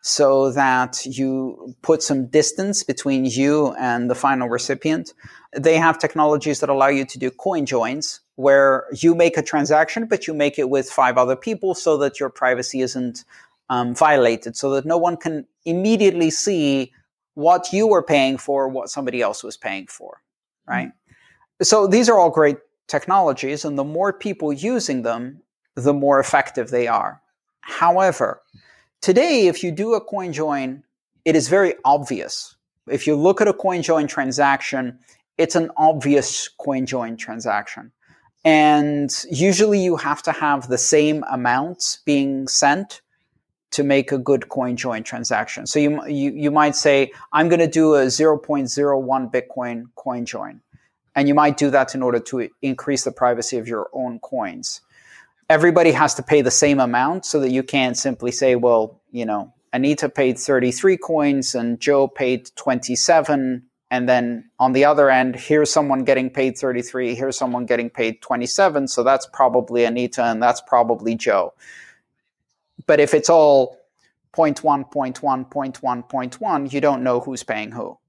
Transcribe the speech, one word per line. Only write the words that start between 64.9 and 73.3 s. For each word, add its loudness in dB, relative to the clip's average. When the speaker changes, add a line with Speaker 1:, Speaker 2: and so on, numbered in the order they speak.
Speaker 1:
end, 2
here's 2
someone 0
getting 2
paid -2
thirty-three, -4
here's -6
someone -4
getting -2
paid -4
twenty-seven, -2
so -2
that's 2
probably 0
Anita -2
and -2
that's 2
probably 0
Joe. -2
But 4
if 4
it's 2